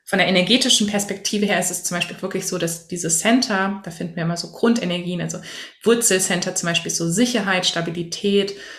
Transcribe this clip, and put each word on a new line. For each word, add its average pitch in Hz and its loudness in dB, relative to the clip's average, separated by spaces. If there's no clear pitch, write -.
von 196 2
der 180 4
energetischen 208 4
Perspektive 202 -2
her 190 2
ist 185 0
es - -6
zum 175 -4
Beispiel - -4
auch - -16
wirklich 185 -4
so, 180 -2
dass 165 -4
diese 170 -6
Center, 202 2
da 175 -12
finden 170 -8
wir 170 -2
immer 170 0
so 170 -8
Grundenergien, 180 0
also 165 -6
Wurzelcenter 190 2
zum 175 -2
Beispiel 170 -2
ist - -2
so 170 0
Sicherheit, 196 2
Stabilität, 175 0